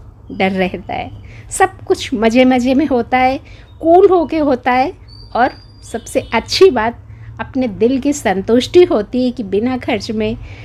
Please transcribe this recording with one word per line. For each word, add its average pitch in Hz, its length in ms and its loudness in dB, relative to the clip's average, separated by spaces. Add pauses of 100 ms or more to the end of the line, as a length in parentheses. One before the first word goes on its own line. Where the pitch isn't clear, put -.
(320)
डर 190 200 -2
रहता 185 420 -4
है। - 160 -8 (420)
सब - 280 0
कुछ - 340 -4
मज़े 233 320 2
मज़े 254 280 2
में 294 140 2
होता 247 300 -2
है, 262 200 0 (440)
cool 349 280 6
होके 320 300 0
होता 262 320 0
है 262 200 0 (440)
और 254 160 2 (320)
सबसे - 360 -8 (140)
अच्छी 233 380 4
बात 240 300 -2 (380)
अपने 254 300 -4
दिल 226 300 0
की 285 140 -2
संतुष्टि 226 720 2
होती 254 400 -2
है 247 60 -2
कि 240 140 -8
बिना 214 340 -2
खर्च 240 320 -4
में 214 260 -4 (280)